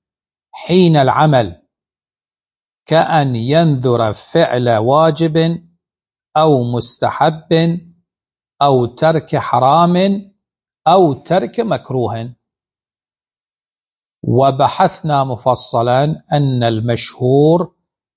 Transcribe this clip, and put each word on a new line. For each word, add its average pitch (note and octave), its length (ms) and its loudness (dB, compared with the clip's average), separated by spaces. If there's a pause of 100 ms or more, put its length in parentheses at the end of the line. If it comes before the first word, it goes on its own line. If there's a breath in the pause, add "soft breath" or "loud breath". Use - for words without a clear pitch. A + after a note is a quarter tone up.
(500)
حين F3 460 2
العمل، C3 640 0 (1200)
كأن D#3 500 0
ينذر B2+ 760 0
فعل B2 640 0
واجب D#3+ 920 0 (680)
أو D#3 260 4
مستحب D#3+ 1200 -2 (800)
أو C3 240 2
ترك D#3 500 -2
حرام D3 600 2 (920)
أو E3+ 260 4
ترك F#3+ 480 -4
مكروه". B2 720 -6 (1900)
وبحثنا C#3 1040 0
مفصلا B2+ 1080 -2
أن C3+ 300 0
المشهور B2+ 1120 0 (420)